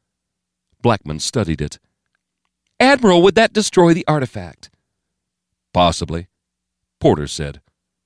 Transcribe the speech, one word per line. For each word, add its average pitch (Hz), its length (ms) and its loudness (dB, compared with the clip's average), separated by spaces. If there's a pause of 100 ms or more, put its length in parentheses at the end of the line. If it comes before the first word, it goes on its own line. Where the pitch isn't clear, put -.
(840)
Blackman 95 360 -4
studied 82 440 -6
it. - 180 -12 (960)
"Admiral, 247 440 4
would 190 120 4
that 220 200 2
destroy 175 400 2
the 151 120 -4
artifact?" 123 640 -8 (1040)
"Possibly," 85 560 -2 (720)
Porter 78 260 0
said. 71 360 -12 (440)